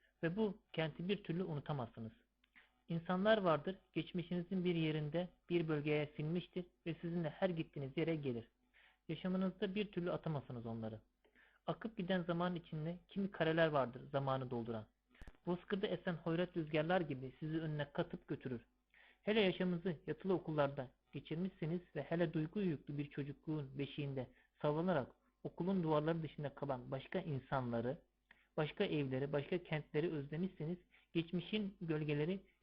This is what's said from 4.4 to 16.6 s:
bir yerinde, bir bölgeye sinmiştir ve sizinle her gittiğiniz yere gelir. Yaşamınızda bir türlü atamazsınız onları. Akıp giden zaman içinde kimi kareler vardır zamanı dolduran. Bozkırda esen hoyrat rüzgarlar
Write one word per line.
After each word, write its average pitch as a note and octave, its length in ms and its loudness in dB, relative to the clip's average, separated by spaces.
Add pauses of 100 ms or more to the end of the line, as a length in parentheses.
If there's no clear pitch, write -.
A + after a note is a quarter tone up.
bir F3 100 4
yerinde, D#3 540 0 (200)
bir E3+ 180 2
bölgeye D3+ 480 2
sinmiştir E3+ 500 -4 (200)
ve E3 80 -2
sizinle E3+ 360 -2
her F#3+ 200 0
gittiğiniz D3+ 480 -4
yere D#3+ 180 2
gelir. B2+ 320 -2 (600)
Yaşamınızda F#3 680 0
bir G#3 160 0
türlü F3 200 0
atamazsınız C3+ 540 -2
onları. A2 340 -6 (680)
Akıp F3 300 -4
giden F3+ 260 0
zaman F3 320 0
içinde E3 440 -6 (100)
kimi G3 220 -2
kareler D#3+ 360 4
vardır C#3+ 340 2 (100)
zamanı C3+ 380 2
dolduran. A#2 360 -2 (600)
Bozkırda F#3+ 420 0
esen F3+ 260 -2
hoyrat E3+ 440 0
rüzgarlar D#3+ 440 2